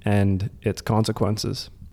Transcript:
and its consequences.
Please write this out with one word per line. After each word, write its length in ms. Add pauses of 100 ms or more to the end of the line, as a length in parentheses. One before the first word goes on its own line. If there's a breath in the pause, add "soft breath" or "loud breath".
and 460 (140)
its 180
consequences. 880 (240)